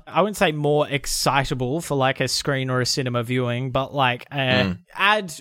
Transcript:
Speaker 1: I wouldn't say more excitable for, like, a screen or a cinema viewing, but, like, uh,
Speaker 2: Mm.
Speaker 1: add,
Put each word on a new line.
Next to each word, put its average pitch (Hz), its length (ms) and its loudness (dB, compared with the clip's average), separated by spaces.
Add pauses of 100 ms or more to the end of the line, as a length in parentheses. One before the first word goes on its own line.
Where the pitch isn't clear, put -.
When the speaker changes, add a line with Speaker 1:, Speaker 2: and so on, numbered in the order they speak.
Speaker 1:
I 156 140 0
wouldn't 196 160 0
say 180 160 2
more 147 360 2
excitable 135 920 0
for, - 140 -4
like, 131 260 2
a 131 80 0
screen 131 400 -2
or 127 140 0
a 120 40 0
cinema 123 360 -2
viewing, 123 480 -2
but, 131 240 -2
like, 123 360 0
uh, - 60 -12
Speaker 2:
Mm. 127 420 2 (160)
Speaker 1:
add, 196 460 2